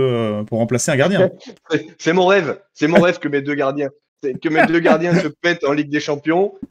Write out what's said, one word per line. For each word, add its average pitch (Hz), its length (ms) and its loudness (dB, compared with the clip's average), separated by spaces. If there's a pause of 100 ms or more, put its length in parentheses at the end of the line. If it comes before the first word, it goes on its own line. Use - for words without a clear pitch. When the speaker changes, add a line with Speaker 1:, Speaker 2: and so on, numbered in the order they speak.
(120)
Speaker 1:
euh, 107 320 -2
pour 113 140 -4
remplacer 117 320 -2
un 139 60 0
gardien. 185 340 2 (200)
Speaker 2:
<laughs> - 200 -16
C'est, 147 160 -2 (120)
c'est 160 140 -2
mon 180 140 4
rêve, 180 340 2 (120)
c'est 151 160 -4
mon 160 120 4
rêve 175 180 2
que 147 100 -6
mes 139 140 -2
deux 147 120 -6
gardiens, 139 360 -4 (320)
c'est, - 180 -6
que 165 80 -4
mes 156 180 2
deux 165 140 2
gardiens 170 340 2
se 165 140 0
Speaker 1:
<laughs> - 140 -20
Speaker 2:
pètent 170 220 0
en 139 100 2
Ligue 147 160 -4
des 147 100 -2
Champions 160 540 -2 (160)